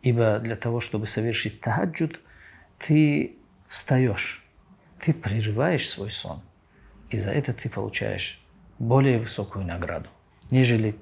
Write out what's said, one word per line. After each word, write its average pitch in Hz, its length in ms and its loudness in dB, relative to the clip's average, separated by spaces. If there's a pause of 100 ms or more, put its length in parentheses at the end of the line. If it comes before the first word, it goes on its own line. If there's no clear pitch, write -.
Ибо 117 380 4
для 113 160 -4
того, 117 240 -2
чтобы 110 260 -4
совершить 110 540 -2
тахаджуд, 160 600 -2 (580)
ты 151 580 2 (320)
встаёшь, - 760 0 (540)
ты 156 160 0
прерываешь 113 720 0
свой 101 220 -4
сон, - 300 -6 (720)
и 110 80 -4
за 101 120 -2
это 143 220 -2
ты - 160 -8
получаешь 107 760 -6 (360)
более 127 380 4
высокую 101 460 -4
награду, 87 440 -8 (420)
нежели 120 520 4